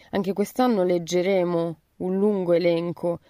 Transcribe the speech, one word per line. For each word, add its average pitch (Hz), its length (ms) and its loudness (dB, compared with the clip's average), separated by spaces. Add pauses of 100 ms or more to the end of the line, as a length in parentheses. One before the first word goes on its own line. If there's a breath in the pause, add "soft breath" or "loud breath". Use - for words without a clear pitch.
(120 soft breath)
Anche 196 220 -2
quest'anno 214 500 0
leggeremo 175 960 0 (180)
un 185 180 -4
lungo 196 380 2
elenco, 170 760 0